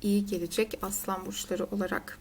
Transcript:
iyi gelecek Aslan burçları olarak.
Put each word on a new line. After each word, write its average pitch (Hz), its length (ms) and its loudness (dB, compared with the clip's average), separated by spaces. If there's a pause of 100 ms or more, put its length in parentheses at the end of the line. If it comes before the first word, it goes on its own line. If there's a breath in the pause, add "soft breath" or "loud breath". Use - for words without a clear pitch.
iyi 202 240 6
gelecek 202 560 0
Aslan 190 440 -2
burçları - 440 -2
olarak. 196 500 -2